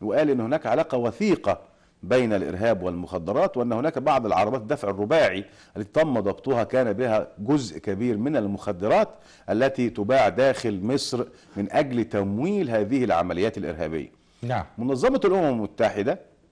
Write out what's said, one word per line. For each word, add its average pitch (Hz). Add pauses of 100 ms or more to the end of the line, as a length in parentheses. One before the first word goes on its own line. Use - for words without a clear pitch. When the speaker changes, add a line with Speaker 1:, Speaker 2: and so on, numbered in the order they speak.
Speaker 1:
وقال 127
إن 127
هناك 135
علاقة 131
وثيقة 120 (440)
بين 117
الإرهاب 92
والمخدرات، 90
وأن 120
هناك 139
بعض 135
العربات 107
الدفع 107
الرباعي 101 (320)
التي 104 (120)
تم 135
ضبطها 110
كان 123
بها 110 (120)
جزء 107
كبير 107
من 143
المخدرات 104 (400)
التي 123
تباع 107
داخل 113
مصر 123 (320)
من 101
أجل 127
تمويل 120
هذه 113
العمليات 90
الإرهابية. 80 (320)
Speaker 2:
نعم. 120 (120)
Speaker 1:
منظمة 139
الأمم 185
المتحدة 110 (320)